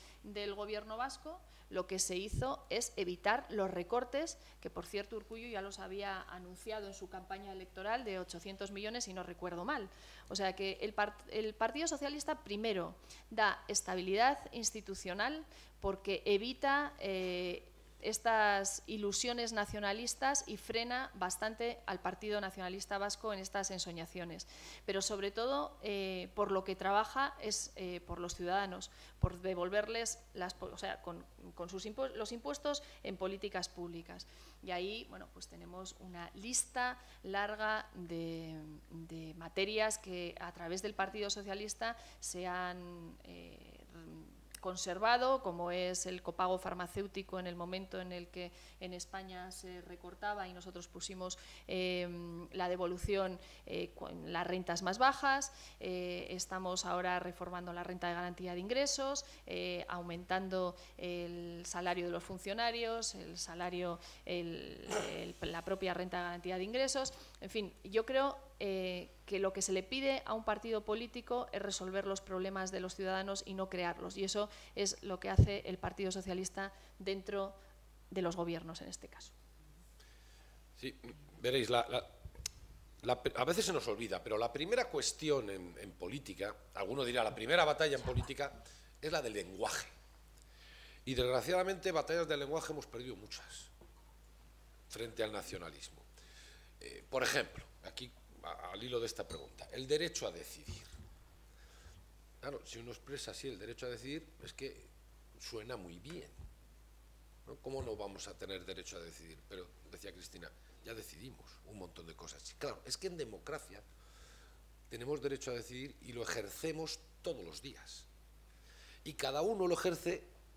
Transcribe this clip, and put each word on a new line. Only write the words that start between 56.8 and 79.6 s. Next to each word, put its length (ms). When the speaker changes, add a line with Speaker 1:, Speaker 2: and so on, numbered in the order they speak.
Speaker 1:
ahora 340
reformando 540
la 100
renta 240
de 60
garantía 400
de 80
ingresos, 640
eh, 420
aumentando 880
el 680
salario 400
de 60
los 120
funcionarios, 920
el 220
salario, 640
el, 640
el, 300
la 240
propia 280
renta 260
de 40
garantía 340
de 60
ingresos. 480
En 80
fin, 240
yo 220
creo, 320
eh, 480
que 140
lo 140
que 80
se 100
le 120
pide 420
a 80
un 100
partido 400
político 720
es 80
resolver 440
los 160
problemas 500
de 100
los 140
ciudadanos 500
y 80
no 160
crearlos. 480
Y 80
eso 240
es 260
lo 180
que 100
hace 360
el 120
Partido 340
Socialista 600
dentro 560
de 100
los 140
gobiernos, 460
en 80
este 180
caso. 240